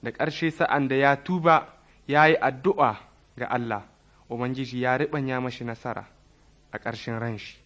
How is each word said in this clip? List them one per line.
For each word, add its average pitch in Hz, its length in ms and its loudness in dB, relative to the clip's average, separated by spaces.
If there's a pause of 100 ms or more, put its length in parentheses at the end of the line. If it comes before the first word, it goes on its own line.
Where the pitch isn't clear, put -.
Da 120 80 -6
ƙarshe, 156 400 -2
sa'an 143 360 0
da 131 80 0
ya 139 200 4
tuba, 165 520 2 (400)
ya 147 200 6
yi 160 140 6
addu'a 131 560 0 (400)
ga - 100 -6
Allah, 113 360 -4 (460)
Ubangiji 123 520 -6
ya 127 160 2
riɓanya 135 440 -4
mashi 127 240 -8
nasara 113 400 -10 (680)
a 110 80 -12
ƙarshen 113 400 -8
ran 113 180 -6
shi. - 280 -16